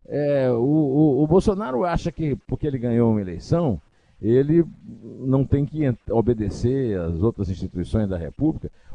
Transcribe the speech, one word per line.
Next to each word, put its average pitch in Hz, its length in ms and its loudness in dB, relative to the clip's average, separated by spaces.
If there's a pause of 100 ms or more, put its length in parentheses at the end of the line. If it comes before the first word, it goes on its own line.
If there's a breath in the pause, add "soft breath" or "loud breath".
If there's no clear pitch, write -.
é, 139 460 0
o, 120 60 0
o, 143 680 4
o 156 40 4
Bolsonaro 202 580 2
acha - 260 -2
que, 147 240 -4 (100)
porque - 220 -6
ele 135 100 -2
ganhou 117 320 2
uma 107 120 2
eleição, 95 580 -2 (420)
ele 139 440 4 (560)
não 131 240 2
tem 143 200 0
que 151 200 -2
ent-, 120 120 0 (120)
obedecer 113 880 0
às 82 240 -4
outras 101 260 -2
instituições 95 600 -4
da 92 80 -4
República. 131 520 -4 (260 soft breath)